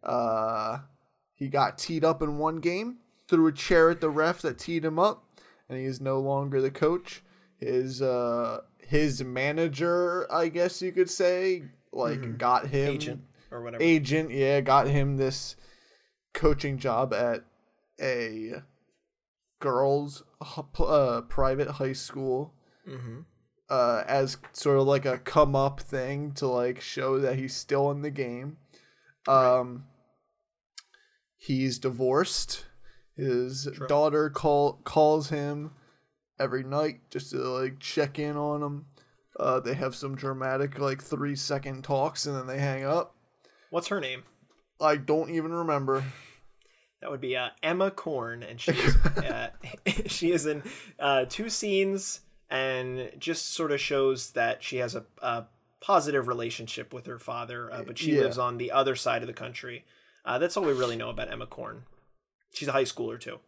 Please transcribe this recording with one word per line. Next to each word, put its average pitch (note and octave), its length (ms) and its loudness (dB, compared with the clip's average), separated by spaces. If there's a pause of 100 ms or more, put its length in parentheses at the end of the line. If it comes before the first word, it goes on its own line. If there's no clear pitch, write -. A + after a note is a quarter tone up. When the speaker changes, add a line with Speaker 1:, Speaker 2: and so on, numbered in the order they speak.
Speaker 1:
Uh, A2+ 760 -2 (580)
he C3+ 140 -6
got C3+ 280 0
teed D#3+ 280 -2
up D#3+ 160 2
in D3+ 160 -2
one D#3+ 240 -2
game, G#3 380 -2 (280)
threw E3 200 6
a D#3 40 6
chair D#3+ 380 6
at E3 100 0
the D#3+ 100 2
ref D#3 340 2
that C3 140 -2
teed E3 280 -4
him D#3+ 120 -2
up, F#3+ 280 2 (420)
and C3 100 -10
he C3 60 -6
is C3 160 -4
no C3+ 220 0
longer C#3 400 0
the C3+ 100 2
coach. E3 500 0 (360)
His, B2+ 440 -2
uh, A#2+ 600 0 (160)
his D3 480 2
manager, E3 1040 0
I E3 160 2
guess F3 340 0
you F#3 120 -4
could F#3 160 4
say, F3+ 540 2 (280)
like, A#2 280 -2
Speaker 2:
Mm-hmm. A#2+ 180 -6
Speaker 1:
got B2 300 2
him C#3 260 2
Speaker 2:
Agent D3+ 280 -6 (300)
or A#2+ 120 -12
whatever. A#2 200 -4
Speaker 1:
Agent, D#3+ 480 4
yeah, C3+ 300 4
got C3+ 260 6
him C#3 300 2
this C3+ 380 -2 (760)
coaching C#3+ 440 -2
job C3 380 -2
at A#2 280 -2 (560)
a A#2 540 -6 (1040)
girls' C#3 640 0 (180)
h-, D#3 220 -12 (100)
p-, - 140 4
uh, C3 340 4
private C3+ 460 2
high C3+ 260 -4
school, C3+ 600 -4 (340)
Speaker 2:
Mm-hmm. B2 320 -12 (500)
Speaker 1:
uh, A#2+ 380 4
as C3+ 300 0 (160)
sort C#3 260 4
of, C3+ 80 6
like, C#3 180 4
a B2+ 120 0
come D3 380 4
up C#3 240 2
thing C#3 540 -6
to, C#3 140 -2
like, B2 320 0
show C3+ 400 -2
that C3+ 180 0
he's C3+ 180 -6
still C#3 360 0
in C#3+ 120 -4
the D3 80 -4
game. C3+ 460 -8 (680)
Speaker 2:
Right. B2+ 320 8
Speaker 1:
Um, B2 260 -6 (1500)
he's C3 420 -2
divorced. C3 840 -2 (520)
His C3+ 580 -2
Speaker 2:
True. C3 120 -10
Speaker 1:
daughter D3+ 420 4
call, C#3+ 440 2 (120)
calls D3+ 440 4
him D3 420 -4 (680)
every C3 240 -2
night D3 460 -2
just C#3 220 -10
to, C#3 60 -6
like, C3 420 -4
check D3 400 -2
in D3 180 -4
on D3 260 -2
him. C#3+ 220 -6 (540)
Uh, C3 200 2
they B2 140 -4
have C3 220 -4
some C3+ 200 -8
dramatic, C3+ 640 -2
like, C#3 240 -2
three-second C#3 800 -4
talks, C#3 420 0
and C#3+ 100 -4
then B2+ 120 -6
they C3 120 -6
hang C3+ 260 -2
up. D#3 300 -2 (540)
Speaker 2:
What's E3+ 200 -4
her G3+ 100 -2
name? C3 240 -8 (580)
Speaker 1:
I D3+ 140 6
don't D3 340 0
even E3 220 -2
remember. C#3 520 0 (960)
Speaker 2:
That - 100 -8
would C3 100 -8
be, B2+ 160 -2
uh, B2 120 -2 (120)
Emma F#3 300 2
Corn, B2 500 -6
and A#2 180 -14
she's, C#3 360 4
Speaker 1:
<laughs> - 100 12
Speaker 2:
uh, A#2+ 440 2 (280)
<laughs> - 300 -2
she E3+ 240 0
is D#3+ 140 2
in, D3 180 -4 (340)
uh, C3+ 320 2
two A3 200 -6
scenes G3 720 0 (280)
and B2+ 680 -4
just - 340 -4
sort D#3 180 -2
of C#3 80 0
shows C3+ 520 0
that A#2 320 -2
she - 140 -6
has B2 180 -4
a, A2+ 100 -10 (160)
a A#2 240 -4 (360)
positive C#3+ 460 2
relationship A#2 640 -8
with B2+ 120 -16
her B2 140 -12
father, A#2+ 520 -10
uh, A#2+ 140 -10
but A#2 120 -12
she D#3 180 2
Speaker 1:
Yeah. C#3 80 6
Speaker 2:
lives B2 140 0
on B2 200 -2
the A#2+ 140 -4
other C3+ 240 4
side A#2+ 260 0
of B2 60 -10
the A#2+ 60 -10
country. B2 520 -12 (400)
Uh, B2 140 0
that's F3 180 2
all G3 80 0
we D3 80 4
really B2 220 0
know A2+ 140 -6
about A#2 220 -6
Emma A#2 140 -10
Corn. A2+ 380 -14 (680)
She's - 160 -8
a C#3 60 -2
high C3+ 100 4
schooler, A#2 360 -6
too. - 280 -14